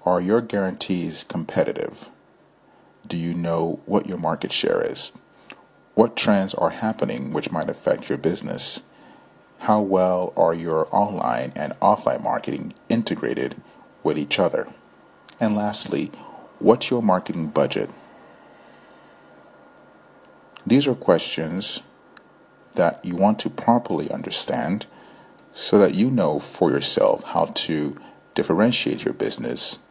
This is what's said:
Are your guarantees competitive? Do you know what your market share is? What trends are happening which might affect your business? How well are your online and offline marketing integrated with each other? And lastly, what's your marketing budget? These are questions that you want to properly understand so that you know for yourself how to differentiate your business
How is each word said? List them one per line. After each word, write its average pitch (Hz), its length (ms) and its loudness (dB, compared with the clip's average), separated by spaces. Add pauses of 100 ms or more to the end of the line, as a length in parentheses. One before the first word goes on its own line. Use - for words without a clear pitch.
Are 90 140 4
your 101 220 2
guarantees 95 800 -2
competitive? - 840 -4 (960)
Do - 80 -6
you 85 180 -2
know 82 520 0
what 98 200 2
your 87 120 -6
market 82 340 -2
share - 300 0
is? - 320 -4 (840)
What 110 220 4
trends 98 380 2
are - 160 0
happening 67 600 -4
which 78 200 -4
might 78 180 -2
affect - 400 -2
your 123 80 0
business? - 640 -4 (800)
How 107 200 4
well 92 560 2
are 85 180 4
your 82 400 0
online 76 600 0
and 73 160 -6 (100)
offline 98 400 2
marketing - 520 -4 (160)
integrated - 680 -2 (480)
with 76 140 0
each 73 220 -2
other? - 280 0 (720)
And 107 160 0
lastly, 104 560 -4 (480)
what's - 300 4
your 123 120 2
marketing 87 460 0
budget? 71 420 0 (2750)
These 135 180 6
are 131 100 2
questions 85 880 -2 (920)
that 85 300 2
you 87 100 -6
want 104 240 4
to - 100 -4
properly 117 600 0
understand - 760 -4 (680)
so - 240 2
that 98 180 6
you 117 160 2
know 78 280 2
for - 320 0
yourself - 520 2
how 85 220 0
to 73 520 -4 (380)
differentiate - 680 0
your - 80 -2
business - 640 -4 (120)